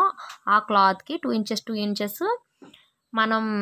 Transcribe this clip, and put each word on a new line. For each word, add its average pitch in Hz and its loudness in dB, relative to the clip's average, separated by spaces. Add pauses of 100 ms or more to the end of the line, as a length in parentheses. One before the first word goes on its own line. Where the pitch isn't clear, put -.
(480)
ఆ 208 4
క్లాత్‌కి 196 2
టూ 254 -4
ఇంచెస్, 220 -2
టూ 226 -6
ఇంచెస్ 208 -4 (920)
మనం 220 2 (180)